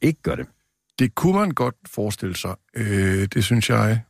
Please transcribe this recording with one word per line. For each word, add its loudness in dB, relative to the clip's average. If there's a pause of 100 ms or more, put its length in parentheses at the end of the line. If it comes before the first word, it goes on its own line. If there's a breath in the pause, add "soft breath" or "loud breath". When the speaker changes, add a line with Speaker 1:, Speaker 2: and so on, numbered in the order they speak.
Speaker 1:
ikke 0
gør -4
det. -10 (540)
Speaker 2:
Det 0
kunne 2
man 0
godt -2 (180)
forestille -4
sig. -8 (200)
Øh, 2
det 2
synes 2
jeg 2